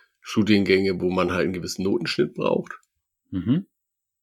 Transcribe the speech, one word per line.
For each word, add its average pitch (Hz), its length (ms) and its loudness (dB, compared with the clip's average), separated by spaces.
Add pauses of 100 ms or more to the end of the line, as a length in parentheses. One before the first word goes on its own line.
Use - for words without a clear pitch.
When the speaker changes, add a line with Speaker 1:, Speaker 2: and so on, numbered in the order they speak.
(220)
Speaker 1:
Studiengänge, 98 760 2
wo 90 120 0
man 90 200 2
halt 87 140 0
einen 90 80 -2
gewissen 87 300 -8
Notenschnitt 117 500 -2
braucht. - 400 -2 (580)
Speaker 2:
Mhm. 110 360 -2 (560)